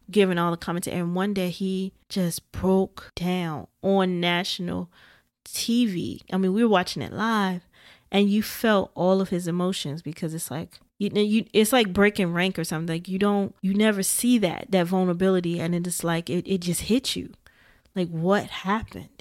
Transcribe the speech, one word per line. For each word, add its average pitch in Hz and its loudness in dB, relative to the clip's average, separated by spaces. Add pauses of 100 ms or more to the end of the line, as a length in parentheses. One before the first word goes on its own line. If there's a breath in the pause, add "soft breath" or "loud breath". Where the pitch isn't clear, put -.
given 185 4
all 170 2
the 170 -2
commentary. 175 -6
And 170 -2
one 190 0
day 185 -2
he 190 -4 (160)
just - -4
broke - 0
down 170 -4 (140)
on 185 2
national 175 -2 (540 soft breath)
T 240 0
V. - -6 (100)
I 185 -2
mean, 185 2
we 220 2
were 233 4
watching 185 0
it - -8
live, 196 -2 (420 soft breath)
and 202 4
you 208 2
felt - 0
all 185 4
of 185 0
his 175 -2
emotions 175 -2
because 156 -8
it's 165 -8
like, 170 -10 (200)
you 202 0
know, 202 0
you, 214 2
it's 214 4
like 226 4
breaking 202 4
rank 180 0
or 165 -2
something. 165 -4
Like, 175 -8
you 185 -4
don't, 202 0
you 190 0
never 208 2
see 240 2
that, 185 0
that 180 4
vulnerability, 180 2
and 170 -2
it 175 -2
is 180 -6
like, 165 -2
it, 175 -2
it 190 0
just 175 -2
hits - 0
you. - -10 (600 soft breath)
Like, 180 -2
what 175 0
happened? 190 -6 (120)